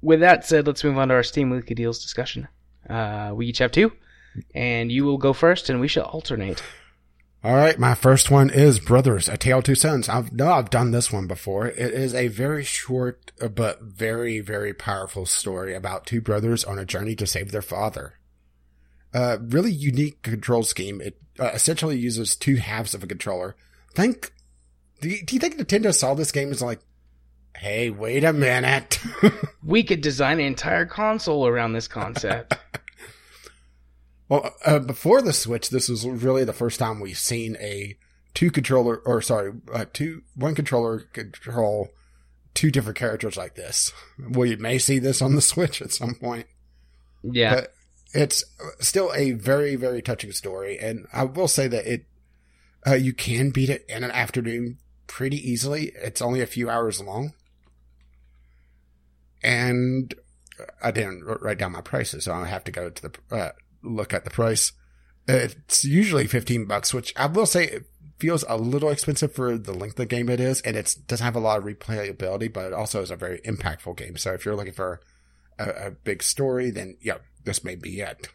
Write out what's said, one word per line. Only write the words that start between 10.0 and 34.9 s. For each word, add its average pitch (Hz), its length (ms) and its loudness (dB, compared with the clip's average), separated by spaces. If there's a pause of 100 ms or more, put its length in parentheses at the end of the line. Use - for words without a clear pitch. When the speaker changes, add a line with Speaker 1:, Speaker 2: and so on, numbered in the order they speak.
Speaker 2:
I've, 117 240 0
no, 135 180 4
I've 127 180 4
done 120 220 4
this 120 200 2
one 98 160 -2
before. 98 400 -4
It 120 260 -4
is 131 200 -2
a 123 140 0
very 135 360 -2
short, - 680 -4 (100)
uh, 117 60 -4
but 110 340 -2
very, 110 580 -4
very 104 340 -6
powerful 95 520 -6
story 92 480 -4
about 95 320 -8
two 117 160 -2
brothers 110 420 0
on 98 140 -6
a 95 80 -8
journey 104 300 -4
to 101 120 -4
save 101 240 -4
their 104 100 -4
father. 90 580 -6 (960)
Uh, 123 280 0
really 147 300 2
unique 143 500 0
control 113 420 0
scheme. 101 380 -4
It, - 160 -10 (220)
uh, 127 140 0
essentially 156 440 2
uses 117 380 -2
two 139 220 4
halves 110 360 -2
of 98 100 -8
a 95 40 -12
controller. 90 480 -6 (400)
Think, 226 360 2 (680)
do 151 80 -4
you, 202 140 -6
do 160 120 -6
you 262 40 4
think 339 180 -2
Nintendo 214 360 2
saw 135 200 4
this 147 180 -2
game 143 120 0
and 143 80 -4
was 127 100 -4
like, 120 180 -4 (760)
"Hey, 110 340 -2
wait 113 340 0
a 160 100 6
minute"? 131 680 2 (220)
<laughs> 214 100 10 (320)
Speaker 1:
We 170 200 4
could 175 160 0
design 143 400 2
an 147 60 2
entire 160 400 0
console 190 600 0
around 120 280 2
this 113 160 -4
concept. 113 720 -4
Speaker 2:
<laughs> - 60 -20 (1600)
Well, 139 240 0 (120)
uh, 151 140 6
before 147 420 4